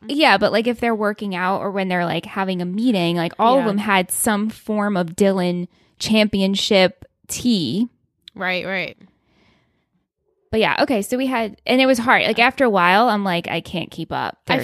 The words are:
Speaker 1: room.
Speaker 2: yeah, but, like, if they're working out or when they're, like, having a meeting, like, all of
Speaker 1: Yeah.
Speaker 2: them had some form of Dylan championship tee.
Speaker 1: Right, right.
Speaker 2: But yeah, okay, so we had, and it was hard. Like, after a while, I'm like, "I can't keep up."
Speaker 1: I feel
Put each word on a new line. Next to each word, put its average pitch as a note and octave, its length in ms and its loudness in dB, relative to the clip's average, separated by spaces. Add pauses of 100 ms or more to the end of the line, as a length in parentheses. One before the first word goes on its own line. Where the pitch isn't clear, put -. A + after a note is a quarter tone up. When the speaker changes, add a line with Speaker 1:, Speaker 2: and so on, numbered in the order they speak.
Speaker 1:
room. G#3+ 80 -14
Speaker 2:
yeah, C#4 280 4
but, G#3 140 2
like, A3 160 0
if A#3+ 120 -2
they're A#3 160 0
working G#3 400 -4
out F#3 260 -2
or G3+ 100 -6
when F#3+ 160 -4
they're, F3+ 180 0
like, E3+ 200 -4
having F#3+ 360 -4
a F3 40 -4
meeting, F#3 500 0
like, E3+ 220 -2
all A#3 220 4
of - 20 2
Speaker 1:
Yeah. A3+ 60 -2
Speaker 2:
them G3+ 100 0
had G#3 340 0
some G#3+ 380 -2
form G#3 480 -4
of F3 180 -4
Dylan F3+ 520 0 (320)
championship G3 1040 2 (220)
tee. G#3 600 -2 (440)
Speaker 1:
Right, F3+ 320 -6
right. F3 320 -8 (1500)
Speaker 2:
But A3 120 0
yeah, E3 220 0
okay, B3+ 180 0
so B3 160 -4
we C4 100 -2
had, A#3 380 -6
and B3+ 160 4
it C4 60 4
was C4 100 4
hard. A3+ 260 2
Like, A3 160 0
after B3+ 240 2
a B3 60 4
while, F#3+ 400 4
I'm G#3 160 -2
like, F3 240 -4
"I D#3+ 100 -6
can't - 320 -10
keep - 220 -10
up." C3 240 -6 (100)
Speaker 1:
I B3 60 -2
feel C4 100 0